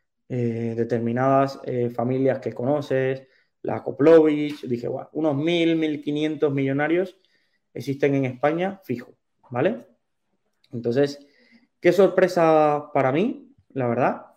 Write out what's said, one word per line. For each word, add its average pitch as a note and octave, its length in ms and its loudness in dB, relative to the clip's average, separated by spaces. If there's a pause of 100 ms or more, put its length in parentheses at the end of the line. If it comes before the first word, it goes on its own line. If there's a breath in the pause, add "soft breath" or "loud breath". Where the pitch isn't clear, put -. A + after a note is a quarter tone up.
(280)
eh, A#2 480 -4
determinadas, B2 880 0
eh, B2 260 -4
familias C3 500 -2
que A2+ 120 -8
conoces, C3+ 760 -4 (320 soft breath)
la - 240 -8
Koplovich". D3 800 4
Dije, B2 220 -4
"Buah, C3+ 240 -10
unos D3+ 240 -2
mil, E3 400 0
mil D3+ 260 -2
quinientos D3+ 500 -2
millonarios D3 680 -2 (520)
existen C#3 440 -2
en C3+ 80 0
España, D#3 580 -4
fijo", - 320 -10 (360)
¿vale? D3 360 -2 (880)
Entonces, A#2+ 560 -4 (520 soft breath)
qué E3+ 120 4
sorpresa E3 1040 4
para C3 160 2
mí, F#3+ 440 -4 (160)
la B2+ 180 -2
verdad, C#3 380 -2 (100)